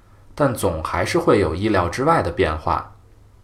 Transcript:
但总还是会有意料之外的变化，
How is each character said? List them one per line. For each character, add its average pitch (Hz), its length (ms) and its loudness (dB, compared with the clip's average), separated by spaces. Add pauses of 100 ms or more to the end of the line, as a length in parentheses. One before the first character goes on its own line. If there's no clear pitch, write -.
(340)
但 139 200 0
总 85 280 -2
还 87 220 -2
是 - 140 0
会 143 220 4
有 80 140 0
意 98 140 -2
料 90 220 2
之 127 140 -4
外 156 180 4
的 - 80 -4
变 78 260 0
化， - 400 -4 (480)